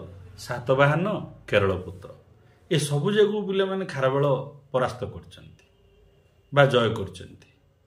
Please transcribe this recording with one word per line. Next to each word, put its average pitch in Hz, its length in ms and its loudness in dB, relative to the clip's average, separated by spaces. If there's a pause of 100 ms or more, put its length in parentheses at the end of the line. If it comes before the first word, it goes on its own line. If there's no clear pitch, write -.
(380)
ସାତବାହନ, 143 680 2 (420)
କେରଳପୁତ୍ର। 92 640 0 (640)
ଏ 165 60 2
ସବୁ 143 340 0
ଯାକୁ 208 240 4 (120)
ପିଲାମାନେ 190 380 -2
ଖାରବେଳ 135 400 0 (460)
ପରାସ୍ତ 123 340 -2
କରିଛନ୍ତି 85 600 -18 (880)
ବା 143 120 6
ଜୟ 117 280 2
କରିଛନ୍ତି। - 560 -12 (380)